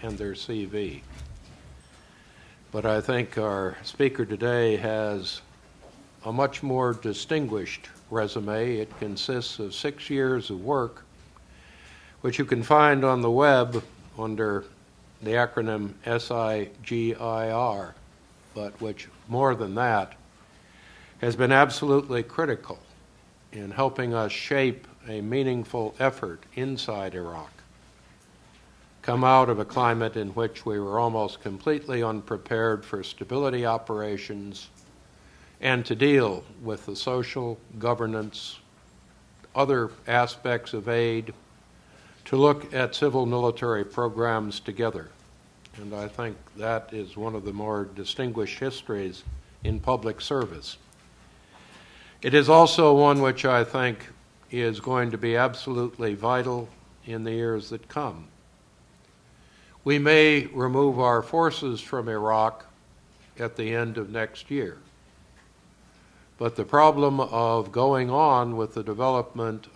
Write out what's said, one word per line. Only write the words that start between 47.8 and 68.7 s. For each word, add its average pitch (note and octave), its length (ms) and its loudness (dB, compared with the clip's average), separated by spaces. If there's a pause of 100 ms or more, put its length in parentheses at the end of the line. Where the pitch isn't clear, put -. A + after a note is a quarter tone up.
distinguished A2 640 -6
histories G#2 640 -8 (400)
in G#2+ 160 -2
public A2+ 400 -2
service. G#2 560 -4 (1400)
It B2+ 140 2
is C#3+ 140 8
also D#3+ 480 10
one C#3+ 260 8
which C3 220 2
I B2 180 6
think B2 460 -2 (420)
is A2+ 300 -2
going B2 320 0
to A2+ 40 -4
be A2+ 200 0
absolutely A#2+ 800 -2
vital A#2+ 540 -2 (380)
in A2+ 160 -8
the A2+ 80 -6
years A2+ 400 -4
that - 160 -12
come. F#2 400 -8 (1600)
We C#3+ 160 4
may D3+ 460 8
remove C3 520 2
our A#2+ 240 4
forces C#3+ 580 0
from A#2+ 280 -6
Iraq A2 580 0 (720)
at A#2 160 -6
the A2 180 -4
end A#2 260 -2
of G2+ 120 -6
next A2 400 -6
year. A2+ 280 -4 (1600)
But A#2 180 -2
the G#2+ 80 -2
problem C#3+ 560 6
of A#2 500 0
going B2+ 400 2
on B2+ 460 4
with A2 180 -4